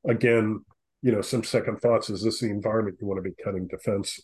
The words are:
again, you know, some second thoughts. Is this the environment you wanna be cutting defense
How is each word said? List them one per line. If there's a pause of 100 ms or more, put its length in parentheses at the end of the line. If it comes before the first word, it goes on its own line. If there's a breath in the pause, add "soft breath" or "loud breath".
again, (360)
you
know,
some
second
thoughts.
Is
this
the
environment
you
wanna
be
cutting
defense